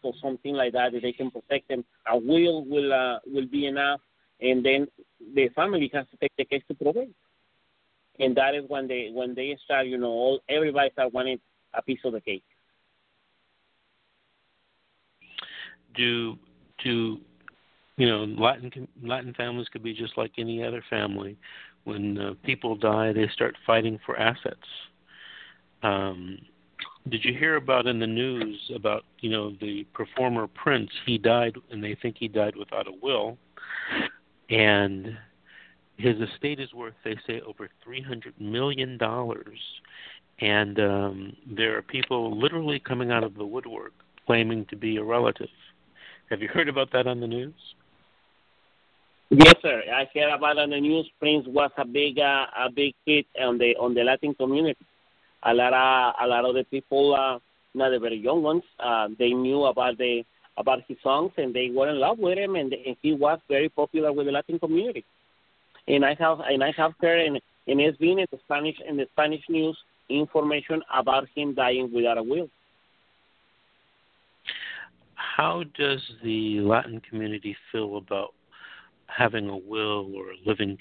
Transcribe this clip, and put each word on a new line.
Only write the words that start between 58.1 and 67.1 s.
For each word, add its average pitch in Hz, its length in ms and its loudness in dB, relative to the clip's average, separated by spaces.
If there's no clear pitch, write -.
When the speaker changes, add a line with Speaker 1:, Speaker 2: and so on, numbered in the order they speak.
Speaker 1:
young 131 260 0
ones, 156 200 0
uh, 113 300 0
they 120 120 4
knew 131 340 2
about 123 340 2
the, 120 240 0
about 127 300 2
his - 160 -10
songs, 139 340 2
and 131 160 -2
they 127 220 0
were 135 160 4
in 147 80 -2
love 175 220 2
with 185 180 2
him, 196 160 -2
and, 139 180 -2
and 131 300 -8
he 151 100 2
was 147 360 2
very 143 200 2
popular 151 440 0
with 143 140 0
the 139 60 0
Latin 156 280 -2
community. 170 440 0
And 139 160 4
I 143 140 2
have, 160 220 4
and 135 220 0
I 147 140 2
have 160 240 2
heard, 165 260 4